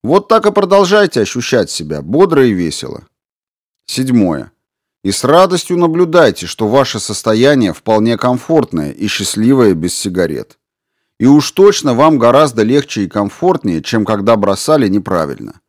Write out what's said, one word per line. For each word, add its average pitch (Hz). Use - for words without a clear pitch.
Вот 165
так 202
и 208
продолжайте 196
ощущать 117
себя 76
бодро 139
и 110
весело. 73
Седьмое. 107
И 98
с -
радостью 175
наблюдайте, 165
что 107
ваше 123
состояние 113
вполне 110
комфортное 123
и 104
счастливое 110
без 85
сигарет. 85
И 113
уж 143
точно 190
вам 151
гораздо 120
легче 120
и 85
комфортнее, 101
чем 110
когда 107
бросали 104
неправильно. 90